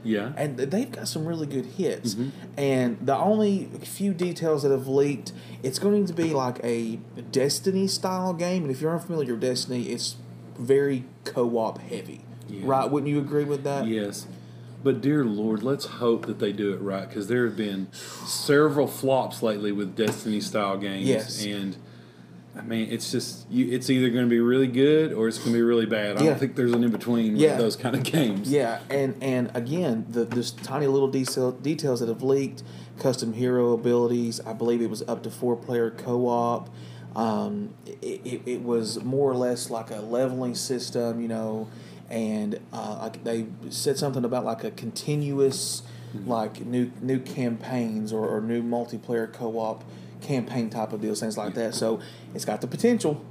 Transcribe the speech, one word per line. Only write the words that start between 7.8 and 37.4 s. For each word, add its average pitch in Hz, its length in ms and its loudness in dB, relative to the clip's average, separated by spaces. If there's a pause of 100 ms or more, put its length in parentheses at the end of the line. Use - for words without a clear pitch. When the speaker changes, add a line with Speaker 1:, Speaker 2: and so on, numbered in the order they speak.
Speaker 2:
game. 175 300 0
And 139 80 -2
if 131 100 -4
you're 160 120 0
unfamiliar 160 400 -2
with 110 80 -2
Destiny, 127 420 -2
it's - 320 -4 (420)
very 135 460 4 (200)
co-op 117 560 0
heavy. - 420 -10 (280)
Speaker 1:
Yeah. 98 160 -10
Speaker 2:
Right? 131 240 2
Wouldn't 143 200 2
you 143 100 2
agree 147 260 0
with 143 180 -2
that? 139 240 -2
Speaker 1:
Yes. 104 380 -2 (580)
But, 123 180 2
dear 143 220 2
Lord, 107 400 0
let's 139 220 -2
hope 117 400 2
that 104 140 -6
they 104 120 0
do 101 220 0
it 92 80 -6
right, 98 280 -4
'cause 101 180 -6
there 123 180 2
have 107 100 -2
been 98 320 -4 (380)
several 143 640 4
flops 131 560 0
lately 104 280 2
with 98 240 -2
Destiny-style 104 840 0
games. 98 300 -2
Speaker 2:
Yes. 110 380 0
Speaker 1:
And, 98 320 -4 (800)
I - 60 -10
mean, 113 280 -2
it's 113 200 -4
just, - 380 -4
you, 127 220 2
it's 127 180 -2
either 127 200 6
gonna 120 180 2
be 117 140 6
really 127 260 6
good 147 460 6
or 113 140 2
it's 110 120 0
gonna 117 140 2
be 117 80 6
really 117 240 6
bad. 104 320 0
I 139 60 6
Speaker 2:
Yeah. 160 80 8
Speaker 1:
don't 127 80 0
think 127 160 0
there's 123 180 4
an 120 100 4
in-between 113 500 2
with 135 80 4
Speaker 2:
Yeah. 147 160 6
Speaker 1:
those 113 180 2
kind 123 200 -2
of 127 80 0
games. 117 480 2
Speaker 2:
Yeah, 120 280 2 (100)
and, 135 320 0
and 127 320 0
again, 127 560 0
the, 117 160 2
this 117 260 -2
tiny 139 360 -2
little 135 200 6
detail, 131 460 0
details 135 480 0
that 113 80 0
have 113 140 -2
leaked, 135 380 2 (380)
custom 120 340 0
hero 123 400 4
abilities, 120 720 2
I 110 80 -6
believe 117 280 2
it 113 80 2
was 107 180 -4
up 113 160 -4
to 117 60 -6
four-player 120 600 0
co-op. 120 800 0 (460)
Um, 104 540 0 (160)